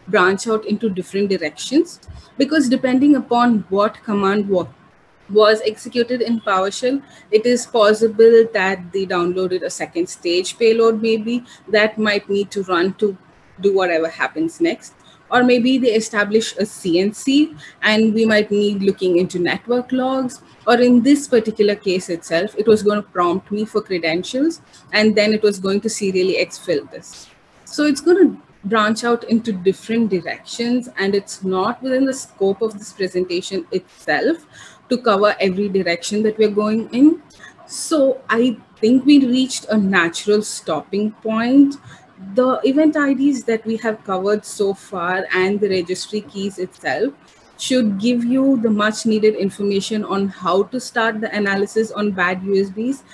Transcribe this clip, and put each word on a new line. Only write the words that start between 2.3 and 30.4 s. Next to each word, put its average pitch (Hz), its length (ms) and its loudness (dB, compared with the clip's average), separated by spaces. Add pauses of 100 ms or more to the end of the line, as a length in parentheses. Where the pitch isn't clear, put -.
because 277 320 2
depending 262 460 2
upon 240 540 2
what 202 340 0
command 202 440 0
wa-, 180 200 0 (600)
was 214 360 4
executed 240 560 -4
in 226 180 -2
PowerShell, 208 640 -2 (300)
it 220 140 2
is 240 200 0
possible 220 880 6
that 185 400 -4
they 190 120 -2
downloaded 180 580 -2
a 180 60 -6
second 170 380 -6
stage 180 500 -4
payload 226 440 2
maybe 226 420 -2 (240)
that 214 300 0
might 208 320 -2
need 202 220 -2
to 196 120 -6
run 185 300 0
to 202 240 -2 (420)
do 196 140 0
whatever 175 340 0
happens 165 540 -4
next. - 320 -4 (360)
Or 247 140 2
maybe 247 340 4
they 233 160 2
establish 220 640 -2
a 196 100 -4
C 180 360 -2
N 202 100 0
C 294 420 0 (280)
and 214 320 2
we 226 120 2
might 214 240 2
need 208 320 0
looking 190 360 0
into 180 220 -2
network 226 520 -4
logs. 254 500 -4 (240)
Or 240 100 4
in 247 280 6
this 285 240 4
particular 214 480 2
case 190 340 -4
itself, 175 480 -4
it 208 80 -2
was 214 160 4
gonna 208 200 0
prompt 180 500 -2
me 208 140 -2
for 208 160 -4
credentials, 185 800 -2 (320)
and 214 220 2
then 214 180 2
it 214 80 -2
was 202 180 0
going 190 220 -2
to 220 80 -4
serially 185 460 -2
exfil - 560 -4
this. - 380 -20 (360)
So - 200 -4
it's 285 140 0
gonna 349 380 4 (260)
branch 214 420 0
out 240 200 0
into 226 260 0
different 190 580 -2
directions, 233 880 -4